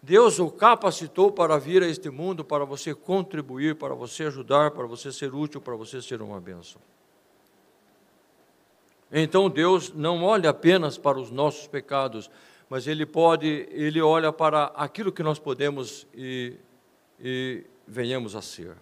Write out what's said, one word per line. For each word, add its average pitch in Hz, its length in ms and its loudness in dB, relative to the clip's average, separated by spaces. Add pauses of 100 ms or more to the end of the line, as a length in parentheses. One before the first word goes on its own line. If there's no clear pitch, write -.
Deus 180 380 6
o 170 100 2
capacitou 196 800 4
para 165 280 2
vir 175 240 4
a 175 40 0
este 156 220 -6
mundo, 160 340 -8
para 143 220 -4
você 139 280 -10
contribuir, 151 800 -4
para 139 180 -8
você 123 320 -10
ajudar, 139 460 2
para 135 160 -8
você 120 240 -12
ser 131 220 -10
útil, 147 280 -8
para 123 140 -10
você 110 260 -12
ser 117 200 -10
uma 104 200 -12
bênção. 87 400 -18 (2250)
Então 160 380 4
Deus 170 440 2
não 165 300 -2
olha 190 260 4
apenas 165 480 2
para 139 220 0
os 123 100 -10
nossos 143 380 -2
pecados, 131 600 -6 (380)
mas 131 200 -8
Ele 151 180 -4
pode, 156 640 2
Ele 151 320 -2
olha 160 320 4
para 151 320 2 (100)
aquilo 175 360 -6
que - 100 -10
nós 156 160 -2
podemos 135 760 -6
e, 127 400 -10 (640)
e 127 440 -6 (220)
venhamos 117 500 -6
a 104 60 -10
ser. 87 400 -16